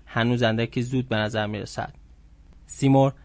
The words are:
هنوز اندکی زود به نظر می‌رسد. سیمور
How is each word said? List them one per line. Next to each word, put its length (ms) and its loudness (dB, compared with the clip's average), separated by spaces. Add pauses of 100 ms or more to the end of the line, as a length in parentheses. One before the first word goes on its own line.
هنوز 360 0
اندکی 400 0
زود 260 -4
به 80 -2
نظر 300 -2
می‌رسد. 480 -8 (720)
سیمور 460 4 (120)